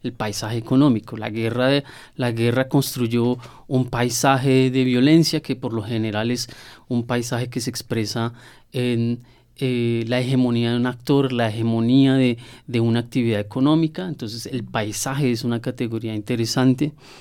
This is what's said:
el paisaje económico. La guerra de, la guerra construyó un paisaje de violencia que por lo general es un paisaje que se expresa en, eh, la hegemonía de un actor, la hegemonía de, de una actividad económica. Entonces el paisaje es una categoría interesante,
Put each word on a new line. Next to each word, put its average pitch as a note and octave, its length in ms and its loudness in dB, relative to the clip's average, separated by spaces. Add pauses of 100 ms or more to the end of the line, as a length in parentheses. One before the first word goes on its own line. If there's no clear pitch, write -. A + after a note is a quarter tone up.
el A#2+ 100 -6
paisaje A2 440 -6
económico. A#2+ 600 2
La A2 120 -6
guerra A2+ 380 -2
de, C#3 160 2 (320)
la B2 160 -2
guerra A#2+ 380 0
construyó B2 680 0 (300)
un B2+ 220 0
paisaje C3 840 2
de C3 140 0
violencia D3+ 560 4
que C3 140 -6
por A#2+ 180 -8
lo A2 100 -4
general A2 480 -2
es A#2+ 160 -4 (400)
un A#2+ 180 -2
paisaje A#2+ 440 -4
que B2+ 100 -6
se A#2 100 -6
expresa A#2 640 -4 (380)
en, A#2+ 520 -2 (340)
eh, A#2 500 -2
la B2 140 0
hegemonía A#2+ 500 2
de A#2+ 60 0
un A#2+ 80 0
actor, C3 480 0
la A#2 160 0
hegemonía A2+ 640 4
de, B2+ 240 2 (300)
de A#2 120 -2
una A#2 220 2
actividad A#2 400 0
económica. D#3 680 0
Entonces A#2 380 -10
el A#2+ 180 -6
paisaje A#2 680 -2
es A#2 120 -2
una A#2+ 160 -2
categoría A#2 560 -6
interesante, B2+ 800 0 (280)